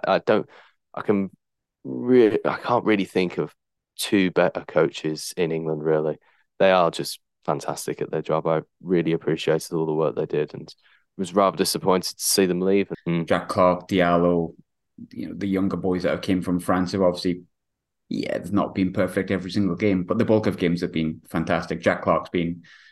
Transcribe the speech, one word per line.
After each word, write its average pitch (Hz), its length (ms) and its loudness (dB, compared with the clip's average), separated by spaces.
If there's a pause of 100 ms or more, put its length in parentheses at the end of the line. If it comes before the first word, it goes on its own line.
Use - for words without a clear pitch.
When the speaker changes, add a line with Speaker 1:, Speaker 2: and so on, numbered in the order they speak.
Speaker 1:
I 95 120 4
don't, 110 280 2 (460)
I - 80 -10
can 98 280 0 (540)
really, 123 640 4
I 69 100 0
can't 120 300 -2
really 101 200 2
think 92 320 -2
of 76 160 -4 (440)
two 95 340 2
better 87 340 2
coaches - 680 -2
in 85 160 0
England, 80 320 -4
really. 78 340 0 (420)
They 95 120 6
are 90 180 4
just - 300 -6 (260)
fantastic - 560 -4
at - 80 -6
their 80 120 -4
job. 80 260 -2
I 80 140 2 (200)
really 85 300 0
appreciated 80 640 -2
all 80 120 0
the 78 80 -2
work 78 220 0
they 78 100 -4
did 76 280 -4
and - 200 -14 (440)
was 87 180 -6
rather 98 220 4
disappointed 92 600 0
to - 60 -10
see - 220 2
them 90 160 0
leave. 95 300 2 (160)
Mm. 85 200 -2
Speaker 2:
Jack 87 220 -2
Clark, 90 400 2
Diallo, 87 640 2 (560)
you - 160 -10
know, 80 80 -12
the 98 120 -6
younger 95 300 0
boys 90 260 -2
that 73 80 0
have 80 100 -2
came 92 200 0
from 90 180 0
France 90 340 0
have 98 80 0
obviously, 90 420 0 (640)
yeah, - 300 -4
they've - 120 -10
not 98 220 0
been 95 180 0
perfect 95 400 -2
every 92 200 -4
single 95 240 0
game, 95 280 0
but 95 140 -2
the 113 80 2
bulk 110 220 4
of 90 100 0
games 87 240 0
have 87 100 -4
been 80 380 -4
fantastic. 85 500 -2
Jack 92 220 0
Clark's 85 300 0
been, 85 320 -4 (280)